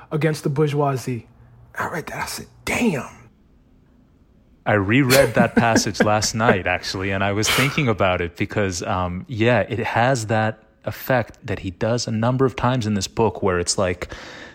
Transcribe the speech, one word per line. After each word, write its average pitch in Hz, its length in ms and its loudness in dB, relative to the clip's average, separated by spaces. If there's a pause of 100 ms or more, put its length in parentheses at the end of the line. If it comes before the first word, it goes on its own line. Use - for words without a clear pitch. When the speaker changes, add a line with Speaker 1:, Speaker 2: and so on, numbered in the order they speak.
Speaker 1:
against 156 320 0
the 165 80 -2
bourgeoisie." 135 800 0 (500)
I - 100 -4
read 165 180 -8
that, - 180 -8
I - 20 -6
said, - 200 -10 (180)
"Damn." 175 540 -2 (1500)
Speaker 2:
I 110 100 2
reread 123 600 4
that 117 220 2
passage 117 440 2
Speaker 1:
<laughs> 104 120 4
Speaker 2:
last 107 220 0
night, 110 320 2
actually, 95 440 -2
and 95 140 -2
I 101 80 0
was 107 180 0
thinking 139 380 0
about 92 320 2
it 85 160 -6
because, 95 480 -2
um, 92 440 -4
yeah, 117 400 2
it 104 120 -4
has 117 480 0
that 110 340 0 (220)
effect - 600 -2
that 95 160 -6
he 92 120 -8
does 117 340 -2
a 110 60 -4
number 123 320 2
of 120 100 0
times 123 320 0
in 107 80 0
this 95 140 -2
book - 340 0
where 92 160 2
it's - 180 -2
like 92 360 -2 (420)